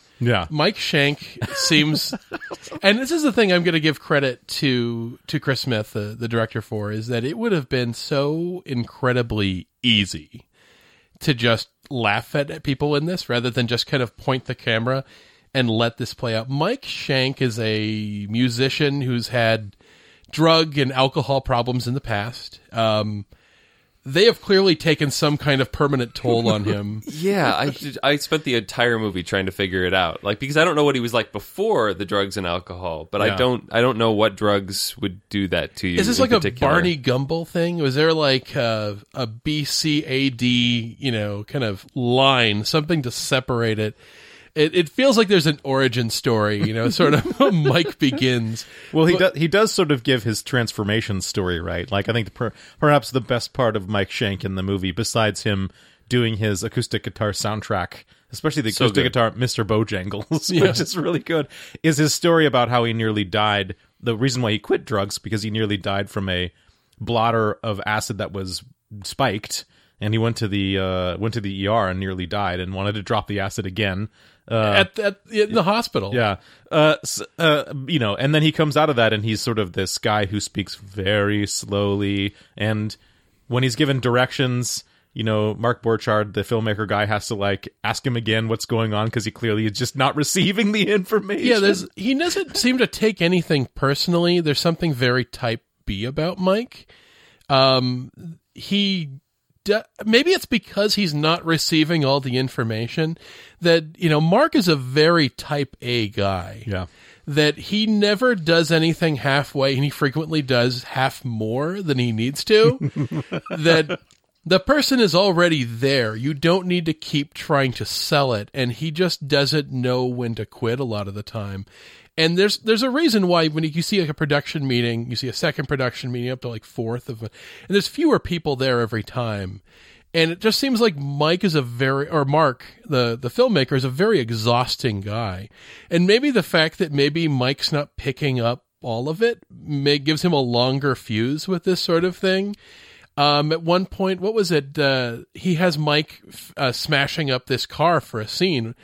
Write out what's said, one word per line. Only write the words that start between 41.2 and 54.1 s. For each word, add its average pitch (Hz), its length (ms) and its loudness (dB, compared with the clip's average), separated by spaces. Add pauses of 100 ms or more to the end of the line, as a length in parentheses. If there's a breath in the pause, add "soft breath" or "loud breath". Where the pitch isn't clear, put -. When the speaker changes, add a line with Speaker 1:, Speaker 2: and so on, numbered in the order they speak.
Speaker 2:
kind 139 200 -6
of 101 300 -6
line, 123 720 2
something 156 380 0
to 120 80 -6
separate 117 680 -2
it? 107 180 -4 (580 loud breath)
It, 156 220 2
it 170 120 2
feels 254 300 4
like 226 80 6
there's 180 220 4
an 147 160 0
origin 127 460 0
story, 104 520 0
you 107 100 0
know, 113 160 0
sort 160 260 4
of 262 380 2
<laughs> - 0 -
Mike 165 460 2
Begins. 123 640 0 (280 loud breath)
Speaker 1:
Well, 156 140 4
he 180 100 4
Speaker 2:
But 180 180 2
Speaker 1:
do-, 139 60 -6
he 165 80 2
does 208 240 2
sort 170 180 2
of 127 140 0
give 127 180 2
his 107 220 -4
transformation 107 800 -2
story, 90 360 -2
right? 87 320 -6
Like, 98 180 -2
I 117 40 0
think 113 140 -2
the - 40 -14
per-, 113 220 -6 (260 loud breath)
perhaps 147 320 4
the 127 100 -2
best 117 320 -4
part 117 220 2
of 95 140 -6
Mike 101 240 -2